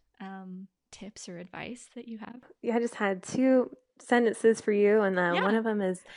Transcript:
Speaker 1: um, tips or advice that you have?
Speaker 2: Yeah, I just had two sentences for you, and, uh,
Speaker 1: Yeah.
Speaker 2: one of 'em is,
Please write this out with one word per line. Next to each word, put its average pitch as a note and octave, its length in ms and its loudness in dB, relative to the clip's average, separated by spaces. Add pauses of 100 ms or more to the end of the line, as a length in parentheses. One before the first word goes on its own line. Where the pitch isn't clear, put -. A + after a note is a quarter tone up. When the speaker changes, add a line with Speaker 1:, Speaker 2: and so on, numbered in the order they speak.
(200)
Speaker 1:
um, F#3+ 480 -16 (240)
tips - 380 -18
or F3 80 -14
advice F#3 560 -14
that A#3+ 140 -18
you A3+ 120 -14
have? A#3+ 220 -16 (220)
Speaker 2:
Yeah, A#3 140 0
I - 20 2
just A#3 160 -4
had G3 260 -2
two C4 540 2 (240)
sentences A3+ 600 2
for G#3+ 100 -2
you, G#3 300 4
and, F#3+ 180 0
uh, F3 160 2
Speaker 1:
Yeah. - 80 2
Speaker 2:
one G3+ 120 2
of A3+ 120 0
'em G#3 140 0
is, F#3 200 -2 (160)